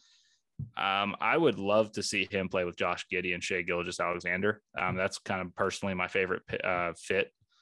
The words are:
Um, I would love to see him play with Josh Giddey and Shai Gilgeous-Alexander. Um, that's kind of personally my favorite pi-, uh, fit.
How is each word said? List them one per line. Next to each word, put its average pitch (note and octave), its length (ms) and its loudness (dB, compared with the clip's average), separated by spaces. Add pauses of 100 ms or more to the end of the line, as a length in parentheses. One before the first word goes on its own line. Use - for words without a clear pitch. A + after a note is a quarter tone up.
(760)
Um, G2 440 2
I A#2 160 2
would C#3 220 4
love G#2+ 340 4
to G#2 100 -4
see F#2+ 280 0
him F#2+ 180 0
play F#2 160 0
with F2 120 -6
Josh F2+ 360 0
Giddey F2+ 220 -2
and E2+ 100 -6
Shai F#2 160 0
Gilgeous-Alexander. F2 1000 0 (160)
Um, F#2 180 0
that's F#2+ 220 0
kind F#2+ 240 -4
of F2 120 -8
personally G2 400 -2
my F2+ 140 -2
favorite F#2 380 0
pi-, - 100 -4
uh, F2 420 0
fit. - 320 0 (320)